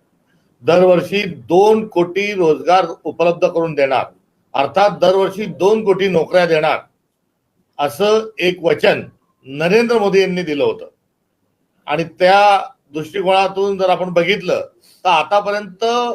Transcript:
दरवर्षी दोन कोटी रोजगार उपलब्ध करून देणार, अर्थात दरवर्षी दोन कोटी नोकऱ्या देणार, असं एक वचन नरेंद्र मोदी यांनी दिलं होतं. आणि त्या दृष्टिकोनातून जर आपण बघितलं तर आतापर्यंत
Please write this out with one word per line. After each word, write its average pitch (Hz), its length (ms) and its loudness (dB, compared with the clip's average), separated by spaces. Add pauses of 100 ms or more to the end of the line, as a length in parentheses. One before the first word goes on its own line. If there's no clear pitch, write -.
(640)
दरवर्षी 180 600 2
दोन 185 600 2
कोटी 190 460 -2
रोजगार 170 520 2 (180)
उपलब्ध 170 440 0
करून 165 260 -2
देणार, 135 320 0 (480)
अर्थात 190 360 0
दरवर्षी 185 560 0
दोन 196 380 0
कोटी 190 240 2
नोकऱ्या 175 380 2
देणार, 156 320 0 (1000)
असं 208 500 0 (100)
एक 175 240 -2
वचन 156 380 0 (440)
नरेंद्र 185 520 0
मोदी 196 240 2
यांनी 180 200 -2
दिलं 147 220 -4
होतं. 110 220 -2 (1000)
आणि 156 160 -4
त्या 196 680 2 (240)
दृष्टिकोनातून 190 840 -2
जर 185 120 0
आपण 180 240 -2
बघितलं 170 480 -2 (440)
तर 190 40 2
आतापर्यंत 202 760 -2 (280)